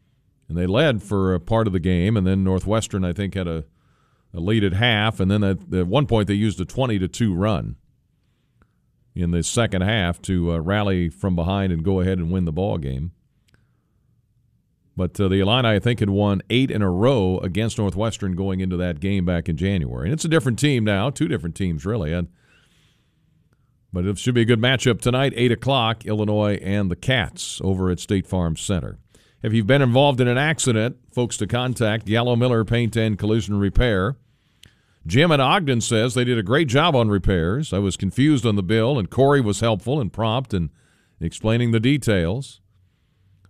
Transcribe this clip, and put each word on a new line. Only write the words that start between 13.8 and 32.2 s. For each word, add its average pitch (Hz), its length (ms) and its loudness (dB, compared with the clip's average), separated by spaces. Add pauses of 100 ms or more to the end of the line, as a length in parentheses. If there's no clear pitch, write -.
But, 90 220 -4
uh, 101 80 2
the 95 140 2
Illini, 113 260 2
I 107 120 4
think, 120 200 0
had 101 100 0
won 101 400 2
eight 127 220 2
in 107 100 -2
a 98 80 2
row 95 500 2
against 101 380 -2
Northwestern 98 560 -2
going 95 280 -2
into 92 160 -2
that 87 240 -4
game 95 240 0
back 87 240 -2
in 80 80 -2
January. 73 480 -2
And 113 80 -2
it's 160 100 -4
a 170 60 -2
different 131 280 2
team 135 280 2
now, 104 240 0
two 151 180 -4
different 87 260 -4
teams, 85 320 -4
really. 92 280 -4
And, 87 160 -4 (1600)
but 90 140 -4
it 101 120 -2
should 123 180 0
be 120 80 4
a - 20 -2
good 113 160 2
matchup 123 400 2
tonight, 127 340 0
eight 120 160 2
o'clock, 113 540 0
Illinois 104 560 0
and 98 280 -2
the 87 60 -4
Cats - 640 -4
over 92 280 0
at 87 100 -2
State 98 260 -2
Farm 85 300 -2
Center. 73 420 -4 (460)
If 110 80 -2
you've 110 160 2
been 139 140 6
involved 131 400 4
in 123 80 2
an 120 80 2
accident, 135 580 0 (160)
folks 120 280 -4
to 107 60 -4
contact, 113 600 -2
Gallo 117 320 0